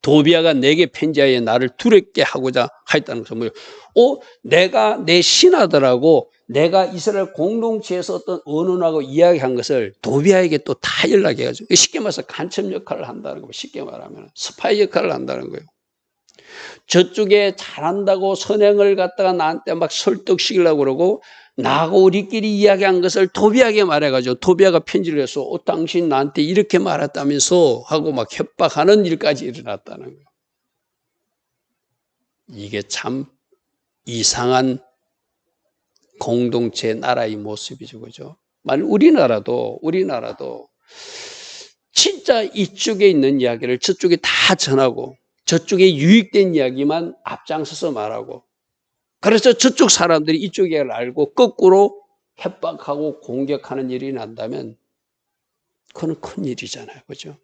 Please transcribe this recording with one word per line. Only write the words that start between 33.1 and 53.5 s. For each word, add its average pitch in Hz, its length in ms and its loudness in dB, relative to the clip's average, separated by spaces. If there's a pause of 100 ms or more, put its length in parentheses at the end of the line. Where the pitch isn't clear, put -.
이상한 127 720 -2 (1400)
공동체 117 720 -4
나라의 113 420 -4
모습이죠. 110 680 -14
그죠? 139 360 -20 (240)
만약 - 300 -2
우리나라도, 123 880 2
우리나라도 120 840 -8 (1300)
진짜 285 480 0
이쪽에 202 680 0
있는 139 320 2
이야기를 120 380 -2
저쪽에 180 420 0
다 - 340 0
전하고 127 600 -2 (280)
저쪽에 175 500 2
유익된 185 600 4
이야기만 147 680 -2
앞장서서 156 680 -8
말하고 110 520 -10 (800)
그래서 226 320 4
저쪽 247 380 2
사람들이 160 460 2
이쪽 185 340 -2
이야기를 143 200 -2
알고 123 420 -4
거꾸로 196 680 4 (340)
협박하고 151 840 -8
공격하는 131 680 -8